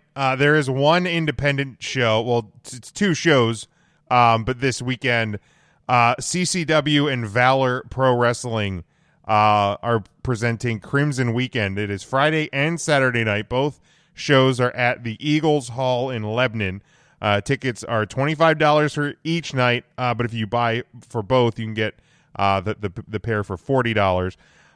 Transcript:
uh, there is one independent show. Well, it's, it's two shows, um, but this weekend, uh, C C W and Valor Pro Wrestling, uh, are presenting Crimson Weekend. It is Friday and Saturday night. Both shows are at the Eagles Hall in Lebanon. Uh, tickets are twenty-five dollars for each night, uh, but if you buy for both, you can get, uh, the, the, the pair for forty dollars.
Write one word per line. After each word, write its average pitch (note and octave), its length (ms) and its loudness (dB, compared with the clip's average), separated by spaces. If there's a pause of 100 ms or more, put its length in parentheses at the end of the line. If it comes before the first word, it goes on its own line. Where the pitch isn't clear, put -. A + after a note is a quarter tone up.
(140)
uh, C3 220 0
there D3 180 4
is C#3 160 2
one D3+ 380 2
independent C#3+ 760 -2
show. A#2 400 0
Well, A#2+ 380 -2
it's, - 140 -18
it's - 180 -20
two G3 220 0
shows, A#2+ 520 2 (460)
um, A#2 320 4
but B2 160 -4
this C3 200 -2
weekend, A#2+ 600 -2 (480)
uh, A#2+ 320 4
C F3 240 -4
C E3+ 220 -4
W D3 420 2
and B2 180 -4
Valor B2+ 640 2
Pro B2+ 240 2
Wrestling, A2+ 720 -2 (420)
uh, G#2 560 4
are A#2 220 0 (180)
presenting A#2 580 -2
Crimson C3+ 540 0
Weekend. A2+ 440 -2
It G#2 120 -2
is G2 140 -6
Friday D3+ 480 0
and D3+ 280 -2
Saturday B2+ 440 0
night. G#2 240 -2
Both C3 320 -2 (340)
shows C3 460 4
are B2 100 2
at B2 320 -2
the A2+ 160 -6
Eagles D3+ 520 0
Hall B2+ 400 -2
in A#2 120 -6
Lebanon. G#2+ 580 -2 (400)
Uh, G#2 200 2
tickets B2+ 420 -4
are A2 240 -2
twenty-five D#3 520 0
dollars D3+ 360 2
for C#3+ 200 -4 (100)
each E3 280 -4
night, B2 320 0 (120)
uh, B2 180 -2
but A#2+ 100 -2
if A2+ 80 -4
you A2+ 140 -4
buy A#2 380 -2 (240)
for A#2 140 -6
both, A#2+ 360 2
you A2+ 60 -8
can A2 100 -8
get, A2 200 -4 (420)
uh, G2 240 2
the, G#2 180 -4
the, G2+ 140 -8 (160)
the G#2 100 -6
pair G#2+ 240 -4
for G2 140 -8
forty B2 360 0
dollars. F#2 440 0 (400)